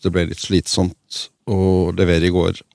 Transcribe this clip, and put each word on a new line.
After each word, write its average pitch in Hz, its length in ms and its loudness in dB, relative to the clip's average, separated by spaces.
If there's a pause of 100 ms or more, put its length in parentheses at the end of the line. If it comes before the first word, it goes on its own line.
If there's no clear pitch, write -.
det 90 80 -2
ble 87 160 0
litt - 160 -10
slitsomt - 800 -2 (260)
å 98 100 0 (380)
levere 87 320 4
i 90 40 -2
går, 87 260 0 (160)